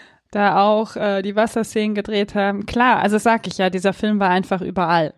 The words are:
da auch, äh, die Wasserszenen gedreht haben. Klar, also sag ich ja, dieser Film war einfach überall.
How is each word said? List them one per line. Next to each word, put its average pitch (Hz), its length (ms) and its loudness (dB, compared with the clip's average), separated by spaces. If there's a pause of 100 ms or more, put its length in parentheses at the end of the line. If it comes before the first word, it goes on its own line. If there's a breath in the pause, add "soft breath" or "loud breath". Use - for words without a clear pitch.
(300 soft breath)
da 196 320 2
auch, 214 340 0
äh, 202 240 -2
die 202 160 -6
Wasserszenen 214 580 -2
gedreht 202 400 -4
haben. 202 300 -2
Klar, 240 360 2
also 208 180 2
sag 170 280 2
ich 175 120 -8
ja, 185 100 2
dieser 185 240 0
Film 214 280 -2
war 190 100 2
einfach 185 320 0
überall. 170 540 0